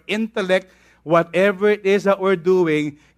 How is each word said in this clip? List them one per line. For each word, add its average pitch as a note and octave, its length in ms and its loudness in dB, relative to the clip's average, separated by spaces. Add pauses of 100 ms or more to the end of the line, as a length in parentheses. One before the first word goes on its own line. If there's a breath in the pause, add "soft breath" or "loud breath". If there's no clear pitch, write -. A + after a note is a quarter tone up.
intellect, G3 680 -4 (300 soft breath)
whatever F3+ 640 0
it G#3 160 -2
is G3 180 0
that G3 160 0
we're F#3+ 160 0
doing, D#3+ 640 0 (200 soft breath)